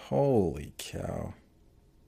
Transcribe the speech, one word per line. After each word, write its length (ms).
Holy 680
cow. 540